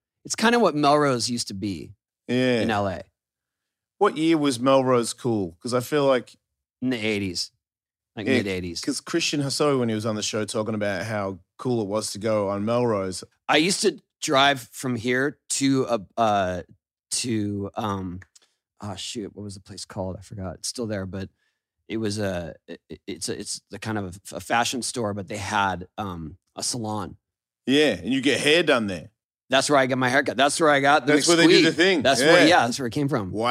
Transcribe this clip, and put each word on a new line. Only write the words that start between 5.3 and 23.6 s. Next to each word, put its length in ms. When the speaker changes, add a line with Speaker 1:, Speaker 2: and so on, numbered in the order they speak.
Speaker 2:
'Cause 140
I 60
feel 260
like 300
Speaker 1:
In 80
the 60
eighties. 540
Like 100
Speaker 2:
Yeah, 120
Speaker 1:
mid 80
eighties. 340
Speaker 2:
'cause 200
Christian 420
Hosoi, 360
when 100
he 60
was 120
on 80
the 80
show, 220
talking 300
about 300
how 360
cool 240
it 60
was 240
to 60
go 300
on 160
Melrose. 580
Speaker 1:
I 100
used 240
to 180
drive 420
from 240
here 420
to 380
a, 180
uh, 460
to, 600
um, 460
oh 160
shoot, 400
what 60
was 120
the 60
place 240
called? 320
I 60
forgot. 340
It's 120
still 180
there, 200
but 220
it 100
was 200
a, 360
it, 140
it's 220
a, 100
it's 220